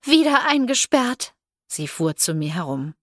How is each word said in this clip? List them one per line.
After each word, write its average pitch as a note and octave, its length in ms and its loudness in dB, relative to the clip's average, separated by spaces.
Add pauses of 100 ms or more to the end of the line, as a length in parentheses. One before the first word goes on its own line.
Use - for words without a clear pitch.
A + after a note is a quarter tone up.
"wieder C#4+ 440 4
eingesperrt." C4 840 0 (340)
Sie D3+ 200 -8
fuhr D#3+ 280 -2
zu - 180 -2
mir D#3 200 -4
herum. D#3 500 -6